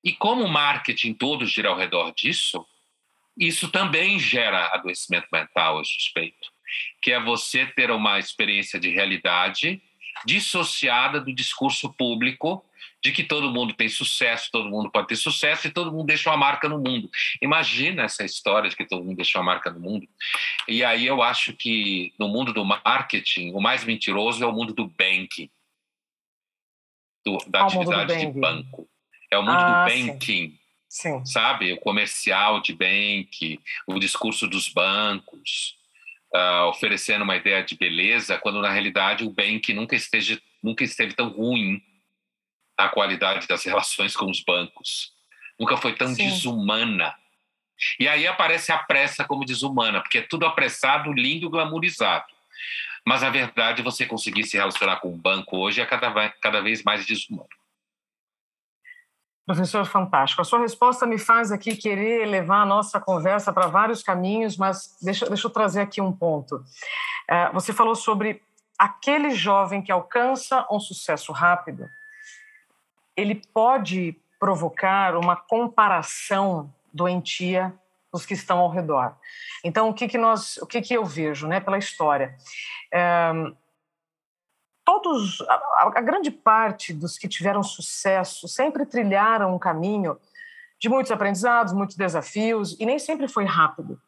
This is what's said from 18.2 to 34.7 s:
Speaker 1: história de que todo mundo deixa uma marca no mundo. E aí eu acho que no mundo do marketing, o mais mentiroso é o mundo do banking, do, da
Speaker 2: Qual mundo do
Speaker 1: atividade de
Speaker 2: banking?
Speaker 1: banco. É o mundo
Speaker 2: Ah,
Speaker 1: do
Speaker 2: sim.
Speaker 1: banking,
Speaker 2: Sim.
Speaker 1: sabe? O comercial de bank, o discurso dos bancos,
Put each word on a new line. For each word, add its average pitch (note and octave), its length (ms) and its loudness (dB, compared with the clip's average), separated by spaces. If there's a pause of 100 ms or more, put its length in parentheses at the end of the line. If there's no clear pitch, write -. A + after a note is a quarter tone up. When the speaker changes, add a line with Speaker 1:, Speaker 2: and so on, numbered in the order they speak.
Speaker 1:
história G2+ 440 2
de F2 80 -6
que F2+ 80 -4
todo F2+ 200 -6
mundo F#2 120 -6
deixa F2+ 220 0
uma F2+ 60 0
marca F2+ 260 0
no E2+ 100 -16
mundo. F#2+ 260 -6 (640)
E A#2 160 0
aí A#2 220 2
eu C3 160 2
acho A#2+ 320 0
que G2+ 640 -2
no G#2 100 0
mundo A#2+ 240 -2
do G#2+ 120 -2
marketing, G2 880 0
o G2 80 -4
mais B2 240 2
mentiroso A2+ 600 -2
é - 20 2
o A#2 60 2
mundo A2 220 -4
do A#2 120 -2
banking, F#2+ 640 -2 (1700)
do, G2 220 -2
da G3 140 0
Speaker 2:
Qual G3 120 4
mundo F3+ 140 0
do F3+ 80 0
Speaker 1:
atividade G3 260 0
de D#3 60 -2
Speaker 2:
banking? C#3 140 -6
Speaker 1:
banco. D#3+ 480 -4 (420)
É G3+ 80 2
o G#3 40 0
mundo F#3 160 2
Speaker 2:
Ah, F3 260 4
Speaker 1:
do F3+ 60 4
Speaker 2:
sim. B2 160 0
Speaker 1:
banking, F#2+ 520 -4 (300)
Speaker 2:
Sim. C#3 360 -6
Speaker 1:
sabe? A#2 480 0
O E2 60 -6
comercial G2+ 840 0
de E2+ 140 -4
bank, F#2+ 840 -2 (260)
o F#2+ 120 -4
discurso G#2+ 480 -2
dos F#2 220 -4
bancos, G2 1080 -2 (580)